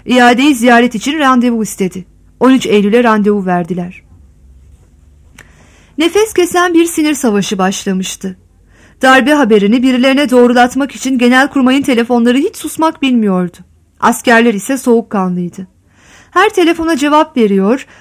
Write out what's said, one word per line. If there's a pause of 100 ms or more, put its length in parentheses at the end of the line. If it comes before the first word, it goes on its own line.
İadeyi
ziyaret
için
randevu
istedi. (360)
On
üç
Eylül'e
randevu
verdiler. (2000)
Nefes
kesen
bir
sinir
savaşı
başlamıştı. (640)
Darbe
haberini
birilerine
doğrulatmak
için
Genelkurmay'ın
telefonları
hiç
susmak
bilmiyordu. (440)
Askerler
ise
soğukkanlıydı. (640)
Her
telefona
cevap
veriyor (140)